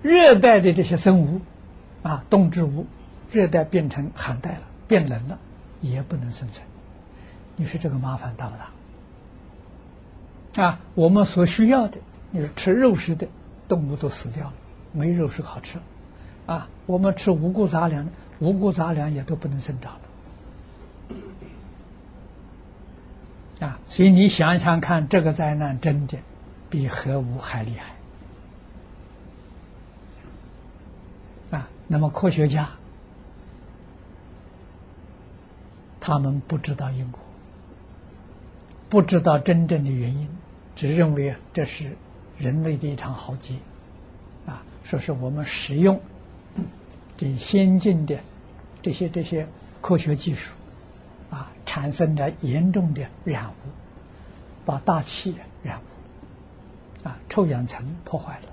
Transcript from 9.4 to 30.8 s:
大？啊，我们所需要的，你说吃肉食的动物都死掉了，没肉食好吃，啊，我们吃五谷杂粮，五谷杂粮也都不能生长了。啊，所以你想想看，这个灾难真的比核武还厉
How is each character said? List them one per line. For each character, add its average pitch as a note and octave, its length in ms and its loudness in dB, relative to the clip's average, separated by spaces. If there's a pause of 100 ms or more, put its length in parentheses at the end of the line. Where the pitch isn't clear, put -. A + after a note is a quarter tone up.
大？ G3 80 2
啊， E3+ 160 0 (140)
我 E3+ 140 6
们 G3+ 160 8
所 F3 220 4
需 A3 220 4
要 B3+ 180 4
的， - 120 -10 (340)
你 F3 80 -4
说 D3 160 -4
吃 F#3 160 2
肉 A#3+ 240 6
食 - 180 -2
的 - 140 -6 (400)
动 D#3+ 180 0
物 C#3+ 80 -6
都 C#3 140 -4
死 - 220 -8
掉 C#3 160 -10
了， C3 80 -14 (420)
没 D#3 140 0
肉 E3+ 180 0
食 - 140 -8
好 - 180 -12
吃， - 160 -16 (680)
啊， E3+ 220 -6 (180)
我 F3+ 100 0
们 F#3+ 200 2
吃 F#3+ 160 2
五 E3 180 2
谷 G3 160 2
杂 E3 220 0
粮， D3+ 200 -4 (300)
五 E3 140 2
谷 G3 180 2
杂 E3+ 220 -2
粮 D3+ 200 -2
也 C#3 120 -4
都 D#3+ 100 -4
不 D3+ 140 -6
能 C#3 100 -4
生 C3 220 -8
长 - 120 -16 (3750)
了。 D#3 80 -6
啊， B2+ 220 -10
所 F#3 180 4
以 G3 40 10
你 F#3+ 180 8
想 E3+ 320 4
想 E3 200 2
看， D#3 280 0
这 F#3+ 120 4
个 D#3 120 0
灾 D3+ 240 -2
难 C#3 240 -4
真 D3 260 0
的 C3+ 100 -8 (540)
比 C#3 160 -2
核 C3+ 320 -4
武 B2+ 200 -6
还 A2+ 260 -8
厉 A2+ 100 -8 (3750)